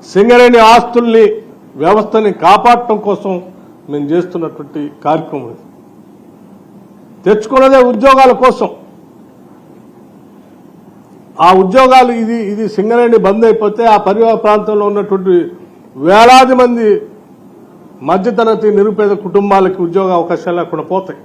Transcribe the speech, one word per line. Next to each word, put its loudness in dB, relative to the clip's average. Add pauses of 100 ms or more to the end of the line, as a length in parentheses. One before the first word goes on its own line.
సింగరేణి 4 (140)
ఆస్తుల్ని, 2 (560)
వ్యవస్థని 0 (140)
కాపాడటం 2 (100)
కోసం -6 (560)
మేము -8
చేస్తున్నటువంటి -8 (240)
కార్యక్రమం -6
ఇది. -20 (1600)
తెచ్చుకున్నదే 2 (120)
ఉద్యోగాల 2 (120)
కోసం. 0 (2750)
ఆ 4 (140)
ఉద్యోగాలు 2 (120)
ఇది, -6 (140)
ఇది -6 (100)
సింగరేణి 0
బంద్ 0
అయిపోతే -2 (100)
ఆ 2 (100)
పరివాహ 0 (100)
ప్రాంతంలో 0
ఉన్నటువంటి -2 (720)
వేలాది 4
మంది 0 (1200)
మధ్యతరగతి -2 (100)
నిరుపేద -2 (140)
కుటుంబాలకి 0
ఉద్యోగ -2 (100)
అవకాశాలు -6
లేకుండా -8
పోతాయి. -8